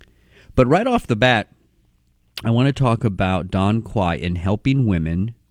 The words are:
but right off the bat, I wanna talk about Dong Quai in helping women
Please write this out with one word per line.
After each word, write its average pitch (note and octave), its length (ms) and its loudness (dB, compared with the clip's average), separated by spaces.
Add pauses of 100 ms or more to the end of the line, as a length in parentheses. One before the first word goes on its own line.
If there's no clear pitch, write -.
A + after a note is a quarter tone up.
(560)
but B2+ 120 4
right F#3 200 2
off A#3+ 180 -2
the A#2 120 -2
bat, A#2+ 320 2 (920)
I A#2 100 -2
wanna B2+ 220 2
talk A#2+ 300 0
about F#2 480 -2
Dong G2+ 300 0
Quai F2+ 340 -2
in F2 220 -4
helping G#2+ 500 0
women F2+ 480 -2 (160)